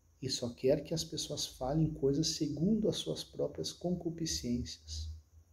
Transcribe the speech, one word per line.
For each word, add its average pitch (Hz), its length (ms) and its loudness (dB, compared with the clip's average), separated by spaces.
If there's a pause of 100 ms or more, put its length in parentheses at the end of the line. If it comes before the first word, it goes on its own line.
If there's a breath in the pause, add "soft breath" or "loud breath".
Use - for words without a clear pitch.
(220)
e 131 60 -2
só - 200 -2
quer 143 340 4
que 165 120 -4
as 160 100 0
pessoas - 420 -4
falem 151 460 2
coisas 143 360 4
segundo 165 600 2
as - 80 2
suas - 260 -4
próprias - 500 -4
concupiscências, - 1400 -4 (420)